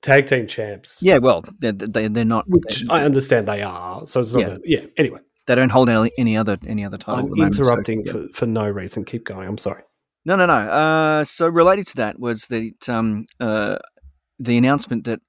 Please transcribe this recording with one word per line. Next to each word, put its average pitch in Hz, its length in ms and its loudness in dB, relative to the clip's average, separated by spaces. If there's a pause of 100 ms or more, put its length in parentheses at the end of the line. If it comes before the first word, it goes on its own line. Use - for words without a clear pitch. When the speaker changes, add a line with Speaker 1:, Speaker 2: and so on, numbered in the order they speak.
Speaker 1:
tag 139 240 6
team 123 220 0
champs. - 560 -10
Speaker 2:
Yeah, 180 160 6
well, 117 260 6 (140)
they're, 113 120 0
they, 110 360 -4
they're 107 180 0
not, 110 220 0
Speaker 1:
Which - 340 0
Speaker 2:
they're 165 160 0
Speaker 1:
I 147 60 2
understand 135 440 2
they 104 140 -4
are, 90 460 -10
so 127 140 -2
it's 113 120 -4
not - 80 2
Speaker 2:
Yeah. 92 120 -2
Speaker 1:
a, 92 120 -12
yeah, 160 200 -2 (120)
anyway. - 220 0 (280)
Speaker 2:
They 123 80 4
don't 127 140 4
hold 123 200 4
any, 113 280 2
any 113 200 2
other, 104 280 0
any 107 200 -6
other 98 120 -10
title 113 220 -6
Speaker 1:
I'm 131 60 -4
Speaker 2:
at 139 60 -6
the 151 60 -4
moment, 151 180 4
so, - 60 0
Speaker 1:
interrupting 113 440 0
Speaker 2:
yeah. - 60 -8
Speaker 1:
for, - 220 -8
for - 140 -2
no 110 200 -2
reason. 101 380 -6
Keep 117 200 -12
going. 95 220 -12
I'm 107 100 -8
sorry. - 260 -8 (400)
Speaker 2:
No, 180 120 0
no, 185 100 4
no. 170 80 4
Uh, 151 720 2
so 165 240 -2
related 175 400 4
to - 100 -14
that 107 220 -4
was 117 280 -6
that, 113 420 -8
um, 110 360 -2 (140)
uh, 107 380 -2 (600)
the 120 180 0
announcement 131 480 0
that 113 240 -6